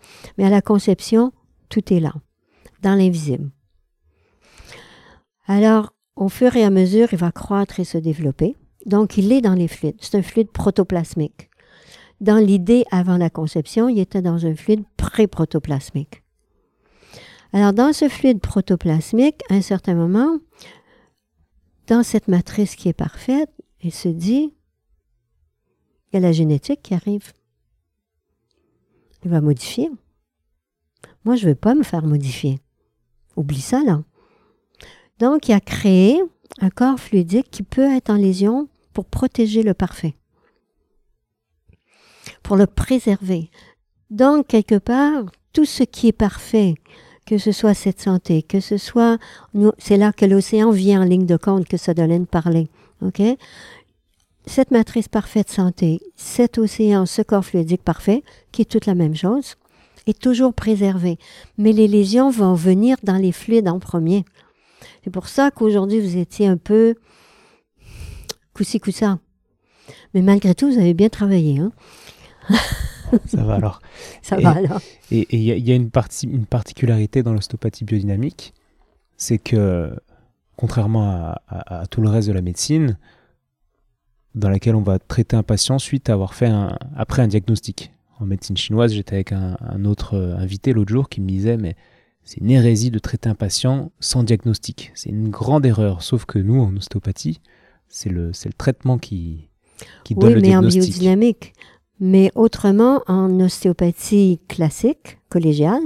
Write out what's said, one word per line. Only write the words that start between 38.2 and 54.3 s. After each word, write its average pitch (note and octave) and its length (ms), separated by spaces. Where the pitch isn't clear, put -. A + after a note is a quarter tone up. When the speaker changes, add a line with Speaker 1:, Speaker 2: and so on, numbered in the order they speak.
Speaker 1:
pour G3 140
protéger A3+ 560
le G#3 100
parfait, F3 420
pour G3+ 140
le G3 100
préserver. F#3+ 840
Donc, C4+ 360
quelque G#3+ 320
part, C#4 460
tout D#4 100
ce C#4 200
qui - 240
est A3 40
parfait, G3+ 600
que G#3+ 140
ce G#3+ 120
soit G#3 220
cette - 280
santé, F3+ 420
que - 180
ce G#3 160
soit, A#3 420
nous, G#3 240
c'est - 180
là G#3 160
que - 140
l'océan G#3+ 440
vient G3 300
en F#3 40
ligne F3+ 200
de F3 140
compte G3 280
que F3 120
Sodolène E3+ 480
parlait, E3 420
OK ? F#3 220